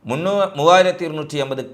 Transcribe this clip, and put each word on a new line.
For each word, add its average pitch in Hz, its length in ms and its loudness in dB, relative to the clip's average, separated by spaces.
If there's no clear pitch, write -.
முன்னூ-, 185 500 -2
மூவாயிரத்தி 175 480 4
இருநூற்றி 151 380 -8
ஐம்பது 135 220 -4